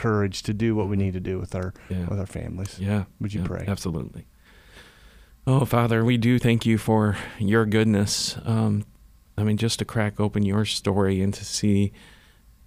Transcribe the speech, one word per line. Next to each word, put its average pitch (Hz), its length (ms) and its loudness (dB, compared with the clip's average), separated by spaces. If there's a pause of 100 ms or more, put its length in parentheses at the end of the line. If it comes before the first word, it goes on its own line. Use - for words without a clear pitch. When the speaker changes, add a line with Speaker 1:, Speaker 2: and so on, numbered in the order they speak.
Speaker 1:
courage 104 440 0
to 107 100 -2
do 110 200 0
what 104 140 0
we 104 80 -2
need 95 180 0
to 92 60 -6
do 92 180 -6
with 92 160 -8
our, 92 180 -6 (160)
Speaker 2:
Yeah. 90 180 -4
Speaker 1:
with 101 140 -4
our 95 60 -6
families? 82 540 -10
Speaker 2:
Yeah, 98 240 -2 (160)
Speaker 1:
Would 104 140 -6
you 104 80 -4
Speaker 2:
yeah, 92 40 -4
Speaker 1:
pray? 90 200 -6
Speaker 2:
absolutely. 82 600 -6 (1200)
Oh, 135 180 4
Father, 117 400 2
we 123 120 4
do 120 220 4
thank 117 260 4
you 113 140 4
for 107 380 2 (220)
your 107 280 4
goodness. 107 800 2
Um, 110 400 0 (520)
I 107 60 -2
mean, 107 160 2
just 113 220 -2
to 107 40 0
crack 104 340 -2
open 104 260 0
your 101 200 2
story 98 560 0
and 98 140 0
to - 100 -12
see, 101 480 0 (760)